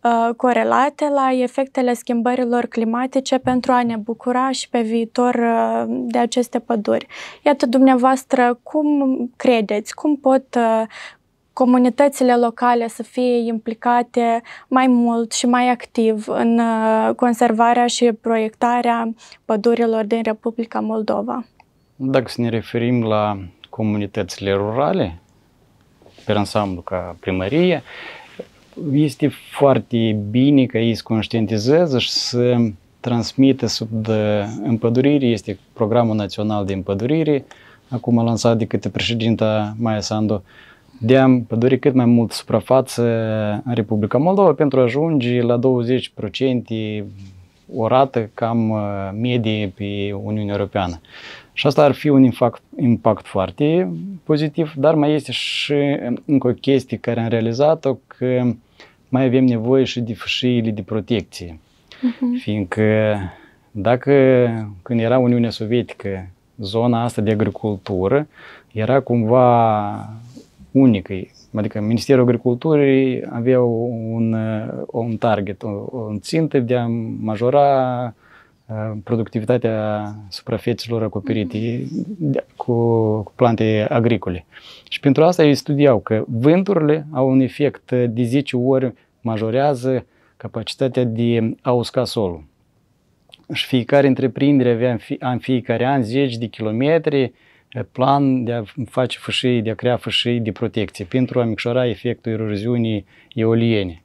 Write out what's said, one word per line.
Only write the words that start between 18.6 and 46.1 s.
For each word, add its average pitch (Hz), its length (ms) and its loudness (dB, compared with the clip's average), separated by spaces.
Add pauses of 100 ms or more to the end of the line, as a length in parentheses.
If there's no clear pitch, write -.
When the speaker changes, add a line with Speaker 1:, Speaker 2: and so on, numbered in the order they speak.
Speaker 1:
pădurilor 226 580 0
din 226 180 -2
Republica 226 580 -4
Moldova? 220 680 -4 (500)
Speaker 2:
Dacă 131 340 0
să - 120 -6
ne 117 80 0
referim 117 540 0
la 104 340 0 (320)
comunitățile 104 840 -2
rurale, 110 640 -2 (1080)
pe 107 60 -4
ansamblu 101 500 -2
ca 90 380 -8
primărie, 127 640 -2 (1080)
este 143 400 0 (200)
foarte 113 680 2 (120)
bine 131 360 4
că 110 120 -4
ei 113 180 2
se - 80 -10
conștientizează 113 960 0
și - 100 -4
să 123 480 0 (420)
transmită 123 640 0
sub 110 260 -4
de 107 540 0 (180)
împădurire, 131 600 2
este 110 320 -2 (160)
Programul 113 420 2
Național 104 500 -2
de 98 80 -4
Împădurire, 131 720 -2 (440)
acum 120 340 0
lansat 117 340 2
de 110 80 -2
către 107 240 -4
președinta 107 880 -2
Maia 110 220 -2
Sandu, 107 420 -2 (560)
de 120 180 4
a 135 60 6
împăduri 123 560 2
cât 139 140 2
mai 127 120 4
mult 117 260 4
suprafață 120 720 0 (600)
în 123 80 -4
Republica 107 440 0
Moldova 180 360 4
pentru 135 260 2
a 127 40 6
ajunge 123 580 0
la 120 160 2
douăzeci 123 560 0